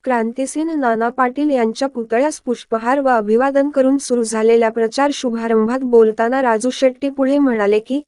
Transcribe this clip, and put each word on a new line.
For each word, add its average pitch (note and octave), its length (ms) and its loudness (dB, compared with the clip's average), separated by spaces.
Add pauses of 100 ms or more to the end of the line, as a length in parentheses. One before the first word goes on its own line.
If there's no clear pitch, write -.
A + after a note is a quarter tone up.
क्रांतिसिंह C4 680 -4
नाना A#3 340 0
पाटील B3+ 420 -2
यांच्या A#3+ 380 0
पुतळ्यास B3 520 -2
पुष्पहार A#3 600 -2
व C4+ 80 0
अभिवादन B3+ 600 2
करून C#4 300 2
सुरू A#3+ 240 -2
झालेल्या A3+ 480 2
प्रचार A#3 440 0
शुभारंभात A3+ 640 -2
बोलताना A#3 640 2
राजू A#3 280 0
शेट्टी C4 400 0
पुढे C4+ 280 0
म्हणाले G#3+ 400 2
की C4 300 -4